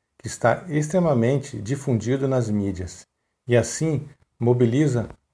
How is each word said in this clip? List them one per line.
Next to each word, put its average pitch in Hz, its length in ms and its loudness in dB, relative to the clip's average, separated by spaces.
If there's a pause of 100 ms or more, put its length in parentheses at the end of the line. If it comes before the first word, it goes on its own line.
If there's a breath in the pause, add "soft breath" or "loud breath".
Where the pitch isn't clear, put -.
(180)
que - 80 -16
está - 420 0
extremamente 147 920 0
difundido 127 680 -2
nas 127 240 0
mídias 98 560 -4 (400)
e, 120 100 4
assim, 147 520 0 (300)
mobiliza 120 680 2 (260)